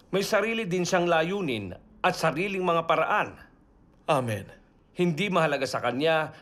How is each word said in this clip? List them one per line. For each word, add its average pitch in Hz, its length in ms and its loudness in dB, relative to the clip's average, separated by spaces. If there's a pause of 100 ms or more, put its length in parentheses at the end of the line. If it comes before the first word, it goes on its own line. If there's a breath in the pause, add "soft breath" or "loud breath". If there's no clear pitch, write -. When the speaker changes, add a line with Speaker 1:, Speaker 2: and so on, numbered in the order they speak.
(140)
Speaker 1:
May 196 80 0
sarili 214 480 0
din 180 160 0
siyang 175 240 2
layunin 160 640 -2 (240)
at 180 160 2
sariling 185 480 -2
mga 165 240 2
paraan. 160 480 0 (720)
Speaker 2:
Amen. 120 400 0 (480)
Speaker 1:
Hindi 175 400 0
mahalaga 147 320 2
sa 123 160 -4
kanya 151 480 0 (120)